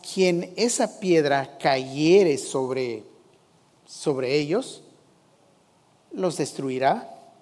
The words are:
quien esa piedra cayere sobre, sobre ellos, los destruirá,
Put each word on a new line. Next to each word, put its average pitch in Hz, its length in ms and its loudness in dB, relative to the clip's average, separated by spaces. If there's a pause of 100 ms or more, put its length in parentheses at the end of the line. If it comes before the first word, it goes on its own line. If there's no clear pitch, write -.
(140)
quien 180 420 0
esa 233 420 -2
piedra 143 600 2
cayere 143 800 4
sobre, 127 680 -4 (840)
sobre 131 480 -4
ellos, 151 480 -2 (1300)
los 185 280 -4
destruirá, 135 760 -2 (280)